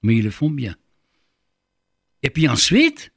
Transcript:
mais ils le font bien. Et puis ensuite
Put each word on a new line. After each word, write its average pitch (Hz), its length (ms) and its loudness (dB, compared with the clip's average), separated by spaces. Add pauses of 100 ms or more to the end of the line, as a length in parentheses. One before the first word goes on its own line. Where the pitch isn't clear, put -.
mais 113 140 2
ils 113 80 2
le 104 80 -4
font 151 180 -2
bien. 123 240 -8 (1500)
Et 135 60 -2
puis 156 180 0
ensuite 247 680 0